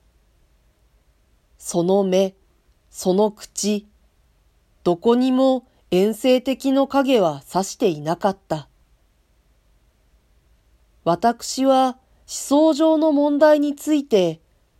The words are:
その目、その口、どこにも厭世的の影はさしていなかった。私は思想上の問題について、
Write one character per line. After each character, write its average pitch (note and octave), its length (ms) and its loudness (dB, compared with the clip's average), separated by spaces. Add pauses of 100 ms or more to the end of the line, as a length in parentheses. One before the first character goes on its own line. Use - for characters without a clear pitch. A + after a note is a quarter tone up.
(1600)
そ - 260 -6
の F#3+ 220 2
目、 F#3+ 300 0 (560)
そ - 240 -2
の G#3 180 2
口、 G#3 560 -8 (960)
ど F3 140 0
こ A#3 160 2
に B3+ 180 0
も C4 340 0 (240)
厭 F#3+ 220 0
世 B3+ 300 0
的 C4+ 300 -4
の C4+ 140 0
影 C4+ 340 0
は D3+ 200 -2
さ - 240 -4
し - 140 -14
て A#3 100 0
い D3+ 140 -4
な D#3+ 140 -4
か G3 140 -2
っ F#3+ 80 -10 (100)
た。 D3+ 200 -8 (2250)
私 A#3 600 -2
は C4 340 2 (320)
思 - 40 -16
想 D4+ 400 2
上 D#4+ 240 2
の D#4 120 2
問 D4 280 0
題 D4+ 200 4
に C#4+ 160 -4
つ D4 200 -4
い C#4+ 100 -2
て、 F3+ 380 0 (380)